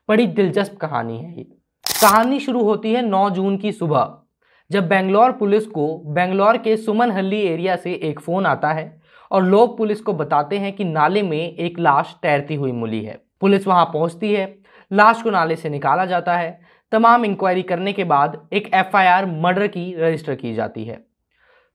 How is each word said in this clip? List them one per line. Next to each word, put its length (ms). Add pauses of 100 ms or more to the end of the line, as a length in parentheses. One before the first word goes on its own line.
बड़ी 180
दिलचस्प 500
कहानी 420
है 200
ये। 60 (580)
कहानी 380
शुरू 220
होती 300
है 100
नौ 280
जून 260
की 160
सुबह, 460 (520)
जब 180
बेंगलोर 440
पुलिस 340
को 400
बेंगलोर 500
के 200
सुमनहल्ली 640
एरिया 360
से 160
एक 280
फोन 260
आता 260
है 280 (300)
और 120
लोग 360
पुलिस 220
को 120
बताते 460
हैं 140
कि 120
नाले 380
में 340
एक 220
लाश 440
तैरती 320
हुई 180
मिली 320
है। 160 (200)
पुलिस 260
वहां 180
पहुंचती 500
है, 300 (280)
लाश 300
को 80
नाले 260
से 120
निकाला 360
जाता 320
है। 240 (320)
तमाम 320
इंक्वायरी 380
करने 300
के 120
बाद 480
एक 220
एफआईआर 520
मर्डर 400
की 320
रजिस्टर 360
की 200
जाती 300
है। 200 (720)